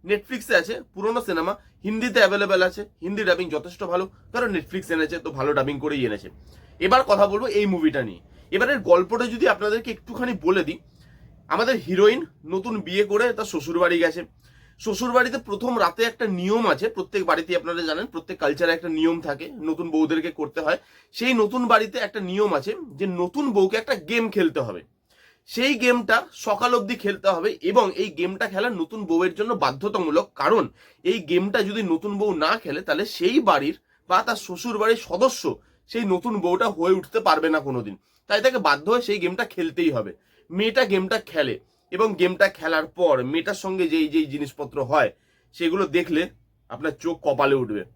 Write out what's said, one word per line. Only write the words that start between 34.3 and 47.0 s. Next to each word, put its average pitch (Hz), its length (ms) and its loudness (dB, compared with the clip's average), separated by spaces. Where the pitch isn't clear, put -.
শ্বশুর 208 420 -8
বাড়ির 220 180 4
সদস্য 208 640 -2
সেই 226 180 -4
নতুন 202 360 0
বউটা 180 280 2
হয়ে 185 260 2
উঠতে 190 260 -2
পারবে 160 300 2
না 156 100 2
কোনোদিন, 123 360 -6
তাই 208 140 2
তাকে 254 180 2
বাধ্য 151 320 2
হয়ে 240 120 2
সেই 208 160 -2
গেমটা 180 260 -2
খেলতেই 165 460 0
হবে। 107 220 -4
মেয়েটা 220 340 2
গেমটা 190 340 0
খেলে 139 420 -4
এবং 214 240 0
গেমটা 180 340 2
খেলার 160 380 -2
পর 151 380 2
মেয়েটার 165 300 -2
সঙ্গে 190 340 -2
যেই 156 200 2
যেই 156 180 2
জিনিসপত্র 139 580 -6
হয় 127 280 2
সেগুলো 170 340 0
দেখলে 170 420 0
আপনার 147 320 -6